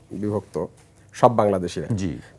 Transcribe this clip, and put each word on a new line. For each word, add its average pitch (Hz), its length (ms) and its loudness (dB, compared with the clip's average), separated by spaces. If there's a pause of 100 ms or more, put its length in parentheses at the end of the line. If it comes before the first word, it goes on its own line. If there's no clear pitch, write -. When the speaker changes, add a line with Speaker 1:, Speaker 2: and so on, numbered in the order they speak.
(120)
Speaker 1:
বিভক্ত, 98 540 -6 (480)
সব 123 220 4
বাংলাদেশিরা। 98 600 0
Speaker 2:
জি। 87 240 -4 (200)